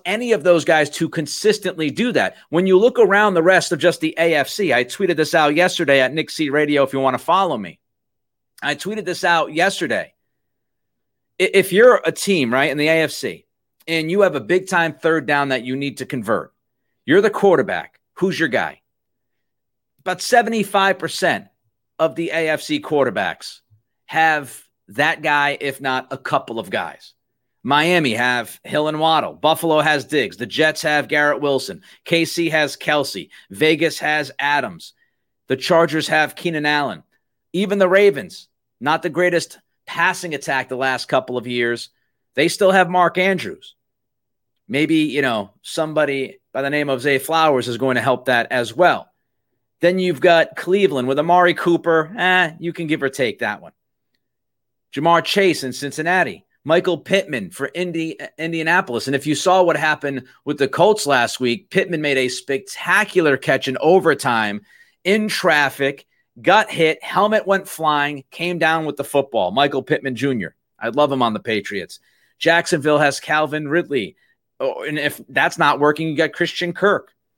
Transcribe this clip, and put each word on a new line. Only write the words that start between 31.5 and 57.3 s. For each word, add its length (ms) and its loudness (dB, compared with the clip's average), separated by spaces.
K 180 0
C 260 -4
has 280 -2
Kelce. 520 -4
Vegas 500 0
has 400 -2
Adams. 540 -4
The 100 -2
Chargers 500 2
have 280 0
Keenan 300 -4
Allen. 380 -2
Even 260 -2
the 120 4
Ravens, 580 2
not 220 -2
the 80 -4
greatest 500 0
passing 480 -2
attack 360 -4
the 80 -6
last 300 -4
couple 300 -2
of 100 -6
years, 420 -2
they 120 2
still 240 2
have 180 4
Mark 280 2
Andrews. 580 -4
Maybe, 280 0
you 260 0
know, 300 -2
somebody 800 -4
by 80 -4
the 80 -4
name 200 -2
of 120 -2
Zay 180 2
Flowers 480 2
is 100 -4
going 180 0
to 60 0
help 240 0
that 260 0
as 220 -2
well. 380 2
Then 180 2
you've 220 -2
got 340 4
Cleveland 520 0
with 120 0
Amari 340 4
Cooper. 640 0
Eh, 420 2
you 140 -6
can 140 -8
give 140 -2
or 80 0
take 300 -4
that 220 -6
one. 100 -20
Ja'Marr 300 2
Chase 400 0
in 100 -6
Cincinnati. 720 -4
Michael 320 2
Pittman 520 -2